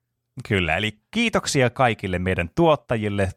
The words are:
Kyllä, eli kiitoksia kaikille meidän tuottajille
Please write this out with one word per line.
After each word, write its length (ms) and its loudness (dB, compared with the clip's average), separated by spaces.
Kyllä, 300 0
eli 220 -4
kiitoksia 580 0
kaikille 500 -2
meidän 360 -2
tuottajille 800 0